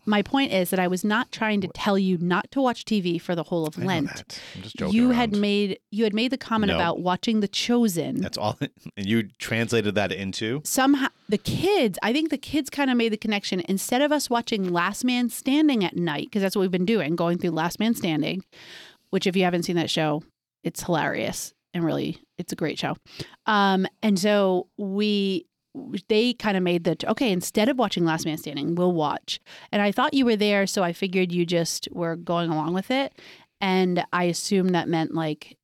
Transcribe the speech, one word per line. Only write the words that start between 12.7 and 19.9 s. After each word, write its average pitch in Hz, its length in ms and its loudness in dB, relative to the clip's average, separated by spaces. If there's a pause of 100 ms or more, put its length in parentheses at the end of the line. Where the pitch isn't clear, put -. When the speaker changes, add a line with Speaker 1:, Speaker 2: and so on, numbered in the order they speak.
Speaker 1:
kinda 262 260 0
made 233 160 2
the 214 40 0
connection. 202 520 -4
Instead 233 340 0
of 294 80 2
us 294 180 0
watching 220 440 -2
Last 175 320 -2
Man 247 260 0
Standing 269 540 2
at - 100 -4
night, 156 380 -4
'cause 202 100 0
that's 190 140 -2
what 196 60 2
we've 185 100 2
been 185 140 0
doing, 175 280 2
going 175 240 0
through 170 120 -2
Last 160 280 -2
Man 220 160 0
Standing, 160 480 -2 (680)
which 190 180 0
if 180 80 0
you 190 80 4
haven't 175 180 2
seen 175 140 -2
that 165 140 0